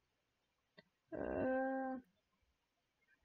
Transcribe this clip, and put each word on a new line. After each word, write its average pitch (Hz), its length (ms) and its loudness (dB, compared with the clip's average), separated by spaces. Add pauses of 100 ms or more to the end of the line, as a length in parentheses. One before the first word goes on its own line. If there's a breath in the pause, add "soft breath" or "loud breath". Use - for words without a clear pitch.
(1120)
Eh, 262 920 0 (1200)